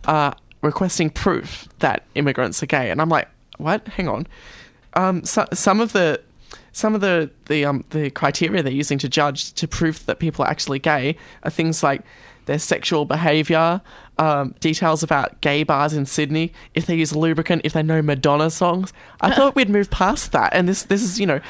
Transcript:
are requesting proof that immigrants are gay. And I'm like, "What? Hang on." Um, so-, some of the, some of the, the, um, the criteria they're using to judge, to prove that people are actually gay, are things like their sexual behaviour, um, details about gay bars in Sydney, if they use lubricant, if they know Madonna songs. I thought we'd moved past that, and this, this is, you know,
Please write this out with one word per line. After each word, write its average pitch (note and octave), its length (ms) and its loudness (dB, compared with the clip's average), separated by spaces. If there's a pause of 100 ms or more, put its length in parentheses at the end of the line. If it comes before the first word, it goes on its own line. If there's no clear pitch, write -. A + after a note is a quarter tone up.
are D3 300 0 (240)
requesting E3 480 0
proof - 580 -4 (120)
that - 260 0 (120)
immigrants B2+ 460 0
are - 40 -6
gay. B2+ 240 0
And G#2+ 100 -2
I'm D#3+ 80 2
like, D#3+ 200 2 (280)
"What? F3+ 320 -4
Hang F#3 200 -4
on." A2+ 180 -4 (680)
Um, F#3 300 0
so-, - 300 0
some G3+ 260 2
of A3+ 120 -2
the, E3+ 280 2 (520)
some A3 220 -2
of G#3 60 0
the, F3 300 0 (160)
the, D3 180 0
um, C#3+ 260 -2
the D3+ 200 -2
criteria D#3+ 520 0
they're C3+ 100 -2
using C#3 260 -2
to C3+ 100 -4
judge, C#3+ 460 -2
to - 140 -6
prove D#3+ 360 -4
that - 140 -4
people D3 260 -2
are - 40 0
actually C#3 320 -4
gay, D3+ 360 0 (280)
are D3 60 -4
things D#3+ 320 -2
like C#3 200 0 (440)
their D3 120 -2
sexual - 460 -2
behaviour, D#3+ 760 2 (360)
um, C#3+ 420 0
details D#3+ 440 0
about D3 400 -2
gay D3 200 2
bars D3 300 2
in C#3+ 140 -2
Sydney, D#3 440 0 (240)
if E3 120 -2
they E3+ 80 0
use D#3+ 200 0
lubricant, E3 480 0
if - 120 -4
they D#3 80 2
know D#3+ 180 2
Madonna D3 500 2
songs. F3+ 400 0 (300)
I - 140 2
thought C4+ 200 4
we'd B3+ 140 4
moved G3+ 220 2
past - 420 0
that, A2 220 2
and F3+ 120 4
this, F#3+ 180 0
this G3 180 0
is, G3+ 180 -2
you G3 60 0
know, C#3+ 240 0